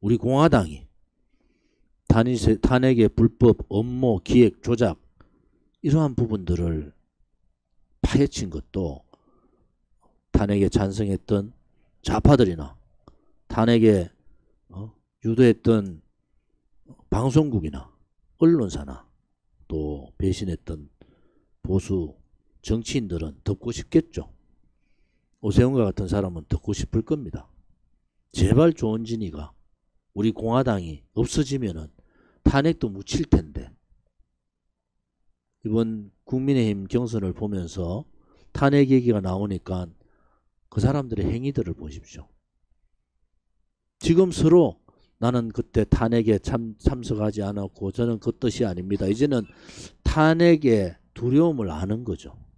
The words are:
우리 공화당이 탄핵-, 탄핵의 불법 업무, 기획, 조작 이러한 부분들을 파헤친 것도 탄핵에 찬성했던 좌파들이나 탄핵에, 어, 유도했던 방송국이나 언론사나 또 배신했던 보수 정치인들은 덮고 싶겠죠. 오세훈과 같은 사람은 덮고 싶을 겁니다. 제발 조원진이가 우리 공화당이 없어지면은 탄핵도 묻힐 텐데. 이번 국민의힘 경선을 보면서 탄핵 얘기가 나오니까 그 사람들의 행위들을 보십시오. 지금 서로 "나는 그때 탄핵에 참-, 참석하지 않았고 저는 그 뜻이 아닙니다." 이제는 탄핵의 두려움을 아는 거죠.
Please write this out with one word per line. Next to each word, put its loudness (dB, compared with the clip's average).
우리 0
공화당이 2
탄핵-, 2
탄핵의 4
불법 4
업무, -2
기획, 4
조작 -2
이러한 0
부분들을 -4
파헤친 0
것도 -8
탄핵에 2
찬성했던 -2
좌파들이나 2
탄핵에, 2
어, -16
유도했던 2
방송국이나 0
언론사나 0
또 -8
배신했던 -6
보수 -4
정치인들은 -6
덮고 -6
싶겠죠. -4
오세훈과 2
같은 -4
사람은 -4
덮고 -4
싶을 -4
겁니다. -8
제발 2
조원진이가 -6
우리 0
공화당이 -2
없어지면은 -4
탄핵도 0
묻힐 -6
텐데. -2
이번 -2
국민의힘 -2
경선을 -4
보면서 -6
탄핵 4
얘기가 4
나오니까 -4
그 -4
사람들의 -2
행위들을 -4
보십시오. -18
지금 4
서로 4
"나는 0
그때 -2
탄핵에 2
참-, -6
참석하지 -4
않았고 -6
저는 -2
그 -6
뜻이 -2
아닙니다." -4
이제는 0
탄핵의 2
두려움을 0
아는 -6
거죠. -10